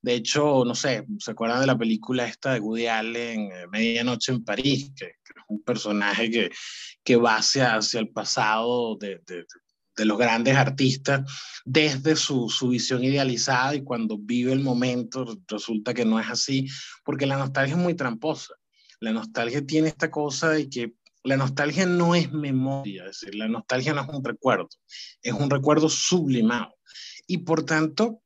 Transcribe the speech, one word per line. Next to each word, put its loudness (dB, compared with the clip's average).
De 2
hecho, 4
no 0
sé, -2
¿se -8
acuerdan 0
de 4
la 4
película 0
esta -4
de 0
Woody -2
Allen, -2
eh, -14
Medianoche 0
en -2
París? 0
Que, -14
que -20
es -20
un -6
personaje 0
que, 0
que 4
va 4
hacia, 2
hacia 0
el -2
pasado 0
de, -8
de, -12
de -2
los 4
grandes 4
artistas 2
desde 2
su, 0
su 0
visión 0
idealizada, 0
y -4
cuando -4
vive 0
el 2
momento 0
re-, -12
resulta -4
que 0
no 4
es -4
así, -2
porque -2
la 0
nostalgia 0
es 2
muy 2
tramposa. -4
La -4
nostalgia -2
tiene 2
esta -2
cosa -2
de 0
que -6
la 2
nostalgia 0
no 4
es 2
memoria, -2
es -14
decir, -12
la -4
nostalgia -2
no -2
es -8
un -6
recuerdo, 0
es -4
un 0
recuerdo 4
sublimado. 2
Y -2
por 0
tanto 0